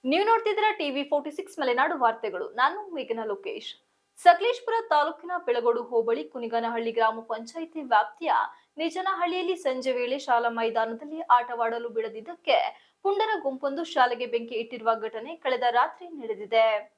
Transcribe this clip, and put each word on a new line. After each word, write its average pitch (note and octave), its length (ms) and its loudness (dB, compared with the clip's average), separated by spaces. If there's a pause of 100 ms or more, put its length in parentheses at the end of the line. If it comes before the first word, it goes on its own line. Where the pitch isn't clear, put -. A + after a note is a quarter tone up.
(120)
ನೀವು F4+ 180 2
ನೋಡ್ತಿದ್ದೀರಾ G#4+ 400 2 (100)
ಟಿ D#4+ 60 -4 (100)
ವಿ C#4+ 140 -2
ಫಾರ್ಟಿ D4 280 0
ಸಿಕ್ಸ್ - 240 -10
ಮಲೆನಾಡು C4+ 420 2
ವಾರ್ತೆಗಳು. A3+ 420 -2 (140)
ನಾನು D4 180 2 (180)
ಮೇಘನಾ A3+ 360 -6
ಲೋಕೇಶ್. G3 400 -8 (520)
ಸಕಲೇಶಪುರ A4 520 4 (180)
ತಾಲೂಕಿನ D#4 400 0 (140)
ಬೆಳಗೋಡು A#3+ 340 2 (100)
ಹೋಬಳಿ A#3 320 0 (100)
ಕುನಿಗನಹಳ್ಳಿ A#3 640 -4
ಗ್ರಾಮ A3+ 340 2
ಪಂಚಾಯಿತಿ D#4 500 -10 (100)
ವ್ಯಾಪ್ತಿಯ A#3 420 2 (480)
ನಿಜನಹಳ್ಳಿಯಲ್ಲಿ F4 760 -2 (100)
ಸಂಜೆ B3+ 320 0
ವೇಳೆ B3 300 -2
ಶಾಲಾ A#3 320 2
ಮೈದಾನದಲ್ಲಿ A3+ 600 -2 (180)
ಆಟವಾಡಲು A#3 600 -2
ಬಿಡದಿದ್ದಕ್ಕೆ A3+ 600 0 (440)
ಪುಂಡರ G#4 300 4 (140)
ಗುಂಪೊಂದು C#4 360 -2 (120)
ಶಾಲೆಗೆ B3 400 4
ಬೆಂಕಿ A#3 260 -2
ಇಟ್ಟಿರುವ A3+ 320 0 (140)
ಘಟನೆ A3+ 260 -8 (100)
ಕಳೆದ B3+ 220 0 (140)
ರಾತ್ರಿ F4 280 0 (140)
ನಡೆದಿದೆ. A3 440 2 (320)